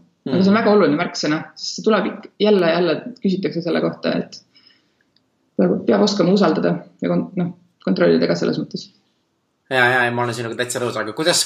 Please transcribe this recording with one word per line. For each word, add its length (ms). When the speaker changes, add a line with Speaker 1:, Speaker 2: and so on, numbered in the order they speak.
Speaker 1:
Aga 160
see 80
on 20
Speaker 2:
Mhm. 60
Speaker 1:
väga 160
oluline 240
märksõna, 400
sest 240
see 80
tuleb 240
ik-, 180
jälle, 320
jälle 200
küsitakse 420
selle 160
kohta, 380
et 180
peab, 200
peab 180
oskama 320
usaldada 380
ja 80
kon-, 200
noh, 140
kontrollida 420
ka 80
selles 240
mõttes. 300
Speaker 2:
Ja, 240
ja, 160
ma 160
olen 100
sinuga 220
täitsa 240
nõus, 160
aga 180
kuidas, 280